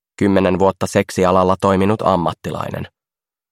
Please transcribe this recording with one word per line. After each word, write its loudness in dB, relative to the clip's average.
kymmenen 2
vuotta 0
seksialalla 0
toiminut 0
ammattilainen. -4